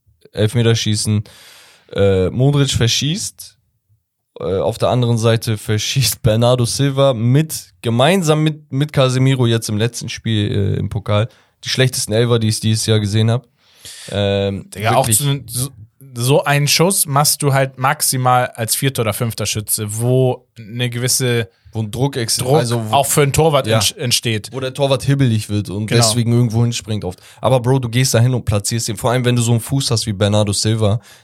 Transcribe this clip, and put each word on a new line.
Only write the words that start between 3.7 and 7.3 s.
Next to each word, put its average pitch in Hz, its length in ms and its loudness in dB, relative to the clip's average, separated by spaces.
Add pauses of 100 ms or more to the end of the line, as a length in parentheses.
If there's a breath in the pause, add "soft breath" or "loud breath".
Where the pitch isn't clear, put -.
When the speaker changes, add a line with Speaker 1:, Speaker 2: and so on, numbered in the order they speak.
Speaker 1:
Äh, 92 200 -2
auf 87 180 0
der 107 120 0
anderen 117 280 2
Seite 113 400 0
verschießt - 680 -2
Bernardo 120 420 2
Silva 139 480 0
mit, 127 680 0